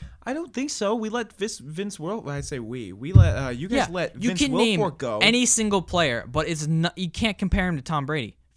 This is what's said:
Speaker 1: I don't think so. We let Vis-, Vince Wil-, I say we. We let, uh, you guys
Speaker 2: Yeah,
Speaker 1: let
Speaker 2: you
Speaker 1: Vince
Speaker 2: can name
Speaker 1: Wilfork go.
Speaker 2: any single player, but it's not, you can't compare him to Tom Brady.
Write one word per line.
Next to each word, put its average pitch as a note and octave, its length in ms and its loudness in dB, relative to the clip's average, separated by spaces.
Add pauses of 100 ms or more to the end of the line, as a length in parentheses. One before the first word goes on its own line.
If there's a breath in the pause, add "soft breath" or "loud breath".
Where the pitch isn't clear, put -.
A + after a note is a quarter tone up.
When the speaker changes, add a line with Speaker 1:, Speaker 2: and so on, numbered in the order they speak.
(240 loud breath)
Speaker 1:
I B3 100 -6
don't D#4+ 200 -8
think C#4 180 -4
so. G#3 220 0
We A3 140 -2
let A#3 260 -6
Vis-, G#3+ 260 -6
Vince D#3+ 400 -8
Wil-, F#3 300 -8
I C#3+ 120 -6
say C#3 180 -8
we. A2+ 320 -8
We A#2 220 -6
let, G2 320 10
uh, C3 40 -4
you C3 200 -6
guys B3 180 2
Speaker 2:
Yeah, - 60 -
Speaker 1:
let E3+ 280 -4
Speaker 2:
you A#3 80 0
Speaker 1:
Vince C#4+ 120 0
Speaker 2:
can C#4 100 2
name G#3+ 300 4
Speaker 1:
Wilfork F3+ 160 -2
go. A2+ 220 -4
Speaker 2:
any A#3 260 4
single G#3 360 2
player, D3+ 460 0
but D3+ 220 -2
it's D3+ 180 -4
not, E3 300 0
you F3+ 120 -4
can't G#3+ 280 -2
compare F#3+ 300 0
him E3+ 100 -2
to C3 40 -8
Tom D3 240 -4
Brady. C#3+ 300 -4 (220)